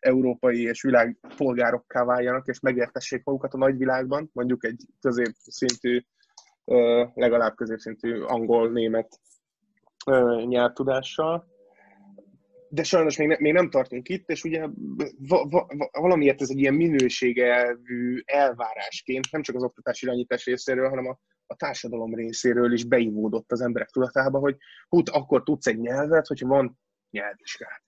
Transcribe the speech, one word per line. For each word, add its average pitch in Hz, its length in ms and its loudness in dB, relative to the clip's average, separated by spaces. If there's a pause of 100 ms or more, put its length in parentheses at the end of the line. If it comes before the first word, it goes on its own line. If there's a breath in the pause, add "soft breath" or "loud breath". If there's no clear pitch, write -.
európai 127 580 2
és 117 200 -4
világpolgárokká 123 1200 0
váljanak, 123 440 0
és 123 120 -8
megértessék 123 640 -4
magukat 139 300 -6
a 135 40 -8
nagyvilágban, 131 760 0
mondjuk 123 320 -2
egy 117 180 -6 (160)
középszintű, 123 1000 -2 (640 soft breath)
ö, 120 380 6 (100)
legalább 117 420 2
középszintű 113 680 -6
angol, 117 500 2
német, 113 480 -2 (880)
ö, 120 420 4
nyelvtudással. 131 1040 -2 (1160 soft breath)
De 160 140 -4
sajnos 160 340 2
még 151 100 2
ne-, 156 120 2
még 151 140 2
nem 175 160 4
tartunk 127 400 -2
itt, 185 200 -6
és 156 140 -4
ugye 160 240 -4 (500)
va-, 143 320 0
va-, 156 180 0 (100)
va-, 143 140 -4
valamiért 147 500 4
ez 131 80 -2
egy 135 100 -4
ilyen 135 140 4
minőségelvű 123 1500 0
elvárásként, 123 1040 -2
nem 156 100 -6
csak 127 140 -8
az 127 80 -4
oktatás - 380 -6
irányítás 123 440 -4
részéről, 131 440 -2
hanem 131 180 -6
a, 131 120 -10 (280)
a 123 80 -14
társadalom 117 600 -8
részéről 117 580 2
is 117 100 0
beivódott 113 680 -2
az 120 100 -2
emberek 120 280 -4
tudatába, 131 500 -2
hogy 139 180 -2 (320 loud breath)
hú, 170 120 4 (100)
akkor 135 320 0
tudsz 143 240 -2
egy 113 120 -2
nyelvet, 147 480 0
hogyha 127 200 -6
van 131 320 2 (320)
nyelvvizsgád. - 760 -12